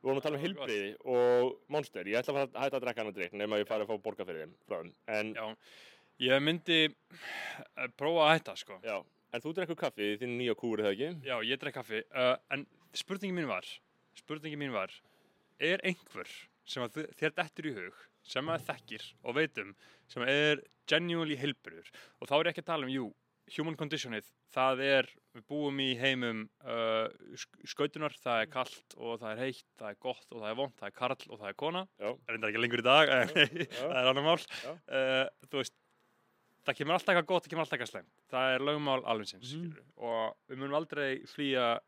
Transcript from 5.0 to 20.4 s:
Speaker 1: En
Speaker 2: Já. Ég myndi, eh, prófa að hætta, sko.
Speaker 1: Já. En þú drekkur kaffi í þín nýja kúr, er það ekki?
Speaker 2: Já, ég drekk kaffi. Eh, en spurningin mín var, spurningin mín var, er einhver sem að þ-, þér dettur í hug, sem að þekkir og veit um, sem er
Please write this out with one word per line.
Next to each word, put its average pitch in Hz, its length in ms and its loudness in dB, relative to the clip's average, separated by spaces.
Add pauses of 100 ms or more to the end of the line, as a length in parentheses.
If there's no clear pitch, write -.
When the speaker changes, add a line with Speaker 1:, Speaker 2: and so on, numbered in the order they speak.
Speaker 1:
En 107 260 -2
Speaker 2:
Já. 110 220 -6 (640)
Ég 127 240 4
myndi, 165 360 2 (960)
eh, 127 100 -6 (100)
prófa 156 300 4
að 160 120 10
hætta, 101 180 -10
sko. 95 260 -14
Speaker 1:
Já. 104 200 -4 (300)
En 120 80 -4
þú 156 140 -6
drekkur 175 200 -2
kaffi 104 380 0
í 104 60 -2
þín 123 180 -4
nýja 123 180 2
kúr, 110 240 -2
er 107 60 2
það 98 80 4
ekki? 147 320 -4
Speaker 2:
Já, 127 160 -2
ég 123 180 0
drekk 147 140 -6
kaffi. 113 300 -6 (100)
Eh, 127 220 4 (160)
en 139 160 -6 (260)
spurningin 190 420 -6
mín 165 120 -2
var, 92 160 -2 (520)
spurningin 151 440 -8
mín 143 120 -4
var, 95 200 -2 (680)
er 175 240 2
einhver 175 440 -6 (380)
sem - 180 -4
að 117 100 -4
þ-, 151 220 -8
þér 151 180 0
dettur 156 320 -4
í 147 80 -4
hug, 92 200 -8 (280)
sem 135 260 -4
að 165 200 0
þekkir - 400 -10 (160)
og 120 120 -4
veit 151 220 0
um, 101 180 -8 (320)
sem - 160 -8
er 147 380 4 (260)